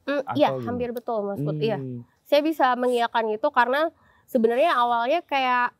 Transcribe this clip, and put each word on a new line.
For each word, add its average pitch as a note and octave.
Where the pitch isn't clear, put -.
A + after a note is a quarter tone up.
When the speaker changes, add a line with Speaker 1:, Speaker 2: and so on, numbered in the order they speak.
Speaker 1:
Mm, C#4+
Speaker 2:
atau -
Speaker 1:
iya, C#4
Speaker 2:
gimana? C3
Speaker 1:
hampir B3
betul, A#3
Mas G3+
Put. D3+
Iya. G3
Speaker 2:
Hmm. B2
Speaker 1:
Saya D4
bisa D4+
mengiyakan A#3+
itu A3
karena C4+
sebenarnya A#3+
awalnya A#3+
kayak B3+